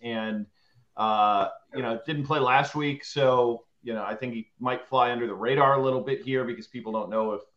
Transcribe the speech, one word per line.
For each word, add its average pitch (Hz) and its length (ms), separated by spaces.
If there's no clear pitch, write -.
and, 110 440
uh, 104 520
you 131 80
know, 117 240
didn't 147 200
play 151 120
last 139 380
week, 143 280
so, 127 600
you 117 120
know, 107 100
I 104 100
think 120 200
he 113 240
might 127 280
fly 120 260
under 120 140
the 101 80
radar 135 440
a 135 40
little 131 180
bit 131 220
here 131 220
because 117 220
people 110 260
don't 110 160
know 110 240
if, 101 100